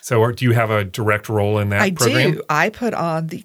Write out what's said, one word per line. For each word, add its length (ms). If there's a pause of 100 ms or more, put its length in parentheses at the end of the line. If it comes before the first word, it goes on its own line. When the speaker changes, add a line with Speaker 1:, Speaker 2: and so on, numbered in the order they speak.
Speaker 1:
So 220
are, 100
do 140
you 60
have 180
a 120
direct 460
role 300
in 100
that 140
Speaker 2:
I 80
Speaker 1:
program? 420
Speaker 2:
do. 160
I 220
put 240
on 340
the 160